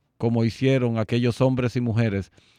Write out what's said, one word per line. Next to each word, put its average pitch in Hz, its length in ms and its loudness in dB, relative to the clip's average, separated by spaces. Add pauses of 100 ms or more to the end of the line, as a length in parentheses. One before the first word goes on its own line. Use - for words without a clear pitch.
(180)
como 117 260 0
hicieron 123 540 0
aquellos 120 420 0
hombres 127 360 0
y 123 40 -2
mujeres 110 520 -2 (260)